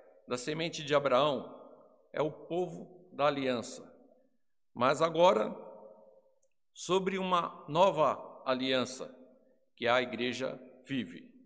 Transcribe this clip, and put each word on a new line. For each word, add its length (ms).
da 100
semente 460
de 100
Abraão, 640
é 100
o 100
povo 840
da 140
aliança. 640
Mas 280
agora, 540
sobre 440
uma 500
nova 800
aliança 680
que 120
a 140
igreja 580
vive. 460